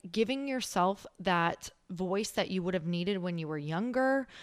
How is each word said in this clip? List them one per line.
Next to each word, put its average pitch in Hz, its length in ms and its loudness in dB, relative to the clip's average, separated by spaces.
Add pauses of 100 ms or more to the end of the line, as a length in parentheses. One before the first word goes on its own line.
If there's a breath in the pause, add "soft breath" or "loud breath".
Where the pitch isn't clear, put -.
(120)
giving 254 340 0
yourself 202 600 0 (120)
that 170 520 2 (180)
voice 190 440 -2
that - 180 0
you 185 140 -2
would 185 100 0
have 170 100 0
needed 175 340 0
when 175 200 -4
you 160 80 -4
were 156 100 -4
younger, 247 720 2 (160 loud breath)